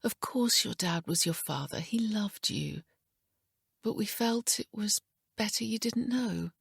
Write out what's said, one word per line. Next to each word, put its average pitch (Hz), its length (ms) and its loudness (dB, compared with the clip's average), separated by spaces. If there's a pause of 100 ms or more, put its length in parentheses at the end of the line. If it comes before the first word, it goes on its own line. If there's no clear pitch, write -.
Of - 160 -2
course - 440 2
your 185 100 -2
dad 170 320 0
was 165 200 2
your 165 80 2
father, 143 460 -4
he 190 180 -2
loved 214 520 0
you. 147 320 -4 (1000)
But 220 120 -2
we 214 120 0
felt 233 540 2
it - 120 -6
was 208 280 0 (360)
better 214 280 0
you 226 140 -2
didn't 233 300 0
know. 208 420 0 (100)